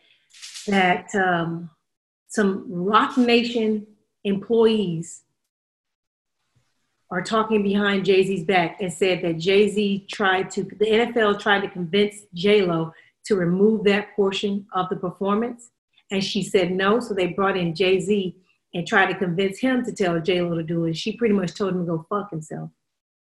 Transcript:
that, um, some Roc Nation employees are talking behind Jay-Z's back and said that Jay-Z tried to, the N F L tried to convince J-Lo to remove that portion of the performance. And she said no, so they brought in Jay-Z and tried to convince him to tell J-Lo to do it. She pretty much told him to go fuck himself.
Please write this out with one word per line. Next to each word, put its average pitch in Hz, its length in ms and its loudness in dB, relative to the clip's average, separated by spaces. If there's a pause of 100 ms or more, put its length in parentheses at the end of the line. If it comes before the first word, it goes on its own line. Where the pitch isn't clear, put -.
(680)
that, 185 480 2
um, 170 540 0 (580)
some 196 420 0
Roc 208 480 0
Nation 233 680 2 (380)
employees 202 1000 0 (1900)
are 180 120 -2
talking 214 400 0
behind 196 440 0
Jay-Z's 190 400 2
back 170 340 0
and 180 120 -4
said 185 300 0
that 165 160 -2
Jay-Z 196 720 2
tried 185 420 0
to, 196 120 -4
the - 260 -2
N 220 200 2
F 233 80 -4
L 208 180 2
tried 202 260 2
to 196 60 -4
convince 190 540 -2 (120)
J-Lo 175 600 2 (320)
to 214 100 0
remove 185 480 2
that 202 320 0
portion 202 580 -2
of 185 140 0
the 196 80 -6
performance. 202 760 -4 (380)
And 196 140 -2
she 196 180 -2
said 180 300 0
no, 196 300 2
so 226 120 -8
they 180 140 0
brought 190 300 0
in 170 180 -2
Jay-Z 185 580 0 (400)
and 170 140 -6
tried 190 200 4
to 185 100 -4
convince 190 420 -2
him 254 240 0
to 220 80 -6
tell 170 300 0
J-Lo 175 340 0
to 165 80 -2
do 165 220 -2
it. 165 100 -2
She - 220 -6
pretty 226 160 2
much 180 200 0
told 190 200 -2
him 180 120 -2
to - 0 -
go 165 240 -4
fuck 202 200 -4
himself. 160 400 -10 (580)